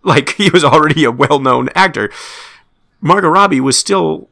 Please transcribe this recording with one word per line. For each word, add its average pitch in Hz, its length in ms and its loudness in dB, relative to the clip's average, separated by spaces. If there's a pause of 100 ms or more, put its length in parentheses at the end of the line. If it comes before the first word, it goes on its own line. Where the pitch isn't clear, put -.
Like, 147 260 0
<laughs> - 80 -8
he 202 120 2
was 175 140 2
already 151 400 2
a 120 80 2
well-known 131 640 0
actor. 165 360 -2 (880)
Margot 180 280 0
Robbie 180 300 2
was 131 180 0
still 87 540 -2